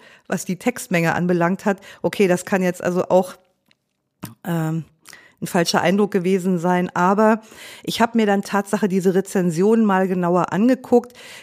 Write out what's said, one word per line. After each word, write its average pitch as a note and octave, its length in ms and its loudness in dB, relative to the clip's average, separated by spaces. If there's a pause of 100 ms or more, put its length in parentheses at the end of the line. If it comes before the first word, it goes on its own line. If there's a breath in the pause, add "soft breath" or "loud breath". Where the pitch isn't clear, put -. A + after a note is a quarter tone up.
(280 soft breath)
was F#3+ 180 -6
die F3 120 -6
Textmenge E3+ 580 -2
anbelangt F3 500 0
hat. G3 160 -2 (200 loud breath)
Okay, F#3 260 0
das F3 180 0
kann F#3+ 160 -2
jetzt F3+ 220 -2
also F3+ 220 -2
auch, F#3 300 0 (1080)
ähm, D#3+ 400 -4 (560 loud breath)
ein - 60 -8
falscher F3 340 0
Eindruck G3+ 300 2
gewesen F#3 480 0
sein, F3+ 340 0
aber G#3 480 2 (420 loud breath)
ich - 180 -4
hab A#3 140 2
mir A3 100 2
dann G3 160 2
Tatsache G3+ 480 -2
diese F#3 240 0
Rezensionen F#3+ 720 0
mal F#3+ 220 2
genauer F3+ 440 0
angeguckt. A#3+ 600 0 (300 loud breath)